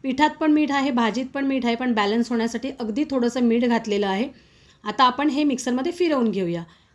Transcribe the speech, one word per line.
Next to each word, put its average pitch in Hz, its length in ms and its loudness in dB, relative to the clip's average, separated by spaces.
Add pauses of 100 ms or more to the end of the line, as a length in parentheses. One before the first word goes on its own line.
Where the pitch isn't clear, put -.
पिठात 269 280 2
पण 311 200 0
मीठ 302 200 2
आहे, 277 200 0
भाजीत 240 360 0
पण 277 180 -6
मीठ 262 200 0
आहे, 233 100 2
पण 247 180 -2
बॅलन्स 214 360 0
होण्यासाठी 233 420 -2
अगदी 226 340 -4
थोडंसं 247 380 0
मीठ 240 220 2
घातलेलं 220 420 0
आहे. 202 220 -2 (540)
आता 214 200 0
आपण 269 260 2
हे 285 160 0
मिक्सरमध्ये 262 460 -2
फिरवून 294 400 0
घेऊया. 170 320 -2 (320)